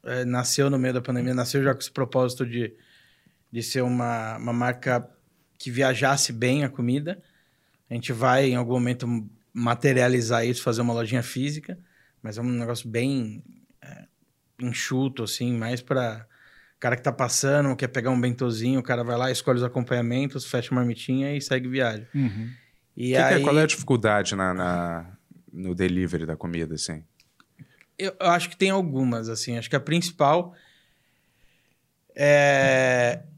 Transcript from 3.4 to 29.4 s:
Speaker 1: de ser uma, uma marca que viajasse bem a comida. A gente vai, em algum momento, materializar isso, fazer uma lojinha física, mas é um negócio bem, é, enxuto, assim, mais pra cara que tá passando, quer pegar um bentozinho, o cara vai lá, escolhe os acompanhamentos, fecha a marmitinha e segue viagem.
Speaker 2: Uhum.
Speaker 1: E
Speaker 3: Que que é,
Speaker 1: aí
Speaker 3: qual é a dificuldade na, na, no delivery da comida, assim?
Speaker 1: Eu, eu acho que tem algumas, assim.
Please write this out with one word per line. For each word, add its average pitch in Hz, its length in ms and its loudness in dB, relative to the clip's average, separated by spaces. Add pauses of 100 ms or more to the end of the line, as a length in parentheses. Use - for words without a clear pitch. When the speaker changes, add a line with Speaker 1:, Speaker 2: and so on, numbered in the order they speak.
Speaker 1:
de 117 120 -6
ser 127 200 -2
uma, 117 540 -2
uma 117 160 -6
marca 123 560 0 (500)
que - 120 -10
viajasse 131 640 2
bem 127 320 0
a 131 40 -2
comida. 139 540 -2 (680)
A 120 40 -6
gente 117 180 -6
vai, 127 380 4
em 123 60 0
algum 123 180 -2
momento, 123 320 0 (460)
materializar 120 920 2
isso, 123 160 -2
fazer 117 200 0
uma 120 120 0
lojinha 117 280 0
física, 147 560 -6 (440)
mas 107 160 -10
é - 40 -8
um - 20 -4
negócio 120 440 -4
bem, 117 540 -4 (400)
é, - 220 -20 (560)
enxuto, 127 640 -2
assim, 123 320 -2
mais 117 240 -4
pra 113 460 -4 (520)
cara 123 180 0
que - 60 -14
tá 135 100 2
passando, 135 640 2
quer 127 120 -2
pegar 123 220 -2
um 123 80 2
bentozinho, 123 600 0
o - 20 -8
cara 123 220 -2
vai 120 120 -2
lá, 127 140 0
escolhe 127 280 0
os 123 60 0
acompanhamentos, 123 840 -2
fecha 120 260 -2
a - 20 0
marmitinha 127 640 0
e 135 60 -4
segue 127 260 -2
viagem. 117 460 -2
Speaker 2:
Uhum. 117 340 -2 (480)
Speaker 1:
E 123 120 -4
Speaker 3:
Que 127 40 0
que 131 40 4
é, 131 60 6 (120)
Speaker 1:
aí 143 80 4
Speaker 3:
qual 143 160 4
é 156 60 6
a - 20 4
dificuldade 107 680 2
na, 92 200 0
na, 87 520 -2 (460)
no 90 220 -6
delivery 90 500 0
da 78 120 -6
comida, 82 380 -6
assim? 78 280 -8 (960)
Speaker 1:
Eu, 190 200 -4
eu 185 100 0
acho 175 200 2
que - 80 -18
tem 190 140 2
algumas, 131 580 0
assim. 117 300 -6